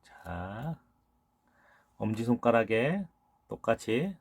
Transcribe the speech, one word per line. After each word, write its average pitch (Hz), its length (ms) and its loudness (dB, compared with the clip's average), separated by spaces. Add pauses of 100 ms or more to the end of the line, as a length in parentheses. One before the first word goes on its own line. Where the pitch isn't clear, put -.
자, 98 720 -10 (1200)
엄지손가락에 117 1080 2 (460)
똑같이 127 680 0